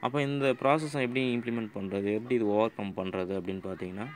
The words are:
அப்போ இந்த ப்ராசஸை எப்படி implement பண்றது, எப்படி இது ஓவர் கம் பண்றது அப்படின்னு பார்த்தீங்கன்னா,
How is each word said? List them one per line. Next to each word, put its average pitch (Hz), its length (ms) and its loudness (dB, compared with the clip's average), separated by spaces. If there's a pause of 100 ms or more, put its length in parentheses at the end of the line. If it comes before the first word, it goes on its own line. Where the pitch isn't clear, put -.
அப்போ 139 220 0
இந்த 139 300 2
ப்ராசஸை 143 480 2
எப்படி 127 360 2
implement 117 380 -2
பண்றது, 98 400 0
எப்படி 120 200 0
இது 113 120 4
ஓவர் 107 300 4
கம் 101 200 -4
பண்றது 95 440 -2
அப்படின்னு 95 240 -6
பார்த்தீங்கன்னா, 92 520 -6